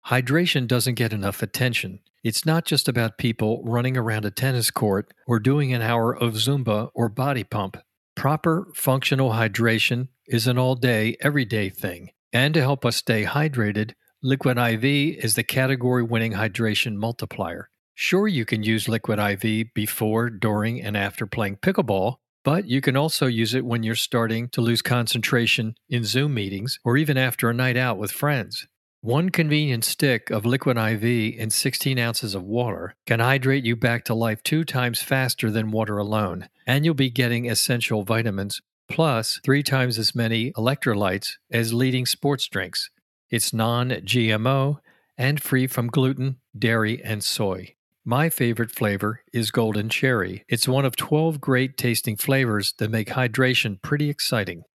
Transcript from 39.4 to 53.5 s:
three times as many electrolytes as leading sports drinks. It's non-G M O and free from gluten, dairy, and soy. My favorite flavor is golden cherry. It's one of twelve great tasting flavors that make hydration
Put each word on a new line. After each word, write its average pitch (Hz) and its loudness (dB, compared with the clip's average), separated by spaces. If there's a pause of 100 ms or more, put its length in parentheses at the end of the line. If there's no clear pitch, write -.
three 139 4
times 123 0
as 107 -2
many 113 0
electrolytes 104 0 (140)
as 117 0
leading 127 0
sports 143 -2
drinks. - -6 (400)
It's - -2
non-G 117 0
M 107 0
O 139 0 (360)
and 139 0
free 131 2
from 120 -2
gluten, 131 0 (220)
dairy, 113 0
and 107 -6
soy. 95 -4 (320)
My 139 2
favorite 117 0
flavor 104 -2 (100)
is 113 -2
golden 110 0
cherry. 101 -2
It's - 0
one 131 2
of 127 0
twelve 156 0
great 131 0
tasting 113 0
flavors 120 0
that 107 -2
make 113 -2
hydration 123 0